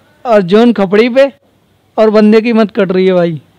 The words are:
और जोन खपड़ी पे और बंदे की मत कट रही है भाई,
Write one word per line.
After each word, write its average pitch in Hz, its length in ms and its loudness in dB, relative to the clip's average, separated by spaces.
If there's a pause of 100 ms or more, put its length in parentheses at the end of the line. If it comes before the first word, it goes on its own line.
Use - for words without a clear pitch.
(240)
और 220 200 0
जोन 220 300 2
खपड़ी 202 360 -2
पे 269 220 0 (640)
और 220 140 2
बंदे 214 300 2
की 233 120 -4
मत 220 180 0
कट 190 220 -4
रही 185 140 0
है 190 80 0
भाई, 170 260 0 (180)